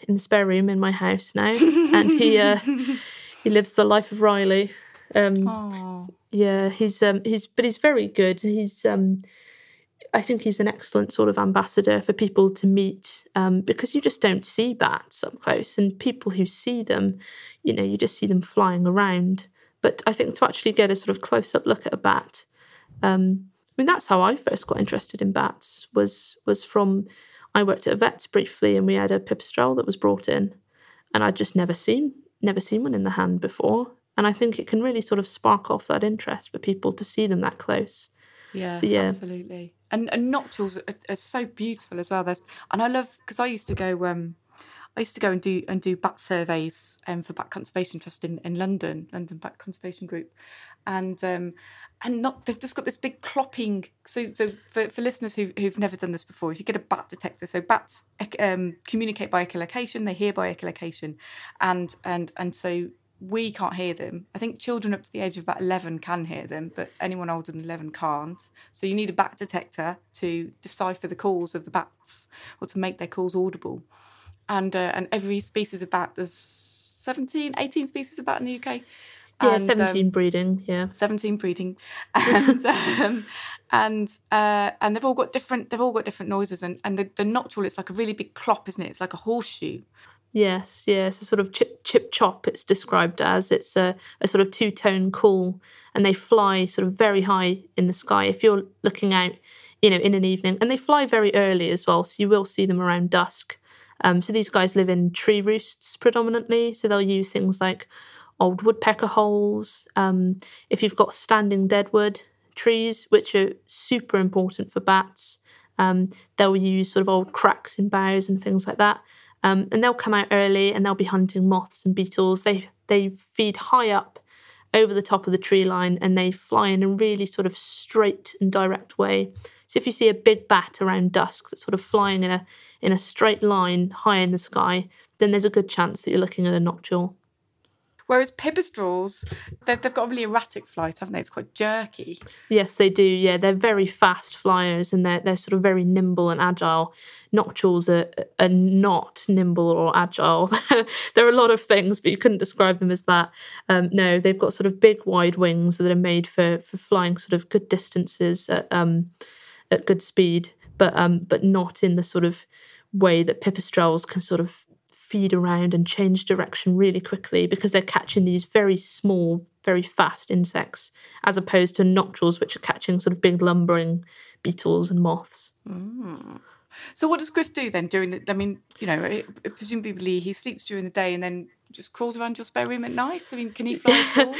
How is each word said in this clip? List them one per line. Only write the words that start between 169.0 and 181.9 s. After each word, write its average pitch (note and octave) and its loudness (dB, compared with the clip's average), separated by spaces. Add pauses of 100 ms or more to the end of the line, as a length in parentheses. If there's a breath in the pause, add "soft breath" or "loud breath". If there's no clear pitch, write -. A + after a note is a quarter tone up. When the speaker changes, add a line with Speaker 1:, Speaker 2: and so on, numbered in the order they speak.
Speaker 1:
very F3+ 2
fast - -2
insects, - -2 (320 loud breath)
as G3 0
opposed F3+ 2
to - 2
noctules, F#3 2
which - -4
are - -12
catching - -2
sort F3+ 0
of F3 -12
big F3 4
lumbering E3+ 2 (380 loud breath)
beetles F3 -2
and F3 2
moths. - -2 (140)
Speaker 2:
Mm. G3+ -14 (520 loud breath)
So - 0
what D#4+ 0
does D#4 -10
Griff D#4+ -2
do B3+ -4
then F3 -2
during F#3 -2
the, F#3 -10
I G3+ -2
mean, G3 -4 (200)
you G#3+ -8
know, D#3+ 0
I, G3+ -4 (240)
presumably G#3 -6
he F#3+ -6
sleeps - -10
during G3 -10
the F3+ -10
day F3+ -2
and F3+ -6
then F3+ -8 (220)
just - -20